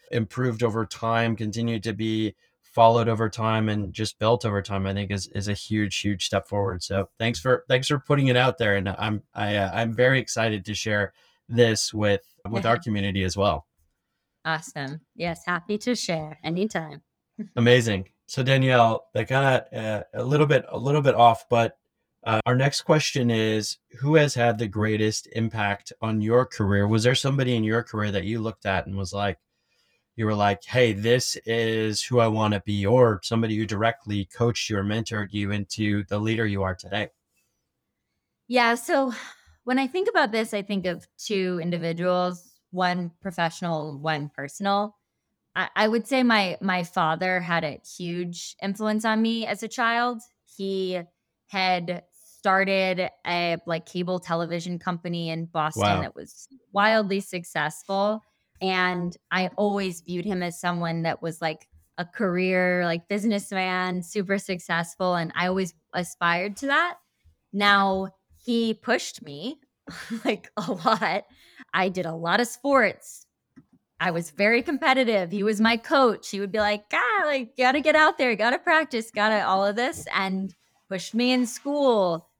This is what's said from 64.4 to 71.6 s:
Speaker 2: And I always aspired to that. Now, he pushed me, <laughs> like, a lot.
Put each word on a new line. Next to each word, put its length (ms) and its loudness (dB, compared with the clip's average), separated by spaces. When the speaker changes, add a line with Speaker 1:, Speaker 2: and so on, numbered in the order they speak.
Speaker 2:
And 200 -2
I 120 0
always 260 -2
aspired 640 -2
to 100 -6
that. 300 0
Now, 580 2
he 360 0
pushed 480 -4
me, 380 -12
<laughs> 340 -10
like, 320 -4
a 160 -6
lot. 540 0